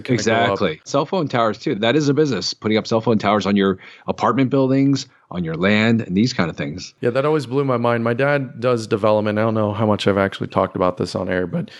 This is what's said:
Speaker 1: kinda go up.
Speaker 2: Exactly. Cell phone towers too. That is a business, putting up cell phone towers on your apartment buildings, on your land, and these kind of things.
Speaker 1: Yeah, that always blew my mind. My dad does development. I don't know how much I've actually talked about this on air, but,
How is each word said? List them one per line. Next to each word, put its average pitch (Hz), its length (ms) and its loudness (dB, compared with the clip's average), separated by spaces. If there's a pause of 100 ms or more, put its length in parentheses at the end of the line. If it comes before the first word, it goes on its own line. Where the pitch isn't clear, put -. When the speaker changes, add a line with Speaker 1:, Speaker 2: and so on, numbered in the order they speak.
Speaker 1:
kinda - 0 -
go 131 120 -2
up. 117 40 0
Speaker 2:
Exactly. 101 640 0
Cell 143 220 -2
phone 175 220 -2
towers 113 300 0
too. 151 180 -4
That 113 200 2
is 151 120 0
a 143 60 2
business, 131 400 -2
putting 110 240 -2
up 101 80 -4
cell 113 140 0
phone 110 180 0
towers 101 280 0
on 101 100 2
your 98 220 2 (280)
apartment 113 440 0
buildings, 135 560 2 (240)
on 90 140 -4
your 80 100 -6
land, 107 460 2
and 90 160 -4
these 123 160 2
kind 90 180 -2
of - 60 -10
things. 78 440 -10
Speaker 1:
Yeah, 120 100 0
that 135 160 0
always 151 200 -2
blew 135 180 -2
my 131 120 0
mind. 117 280 0
My 117 100 2
dad 139 460 -2
does 120 260 0
development. 107 520 2
I 107 40 2
don't 113 120 0
know 107 180 0
how 107 140 0
much 104 200 2
I've 98 120 2
actually 98 300 -2
talked 95 280 0
about 90 200 0
this - 180 -4
on 95 140 -4
air, 90 180 -2
but, 165 340 -6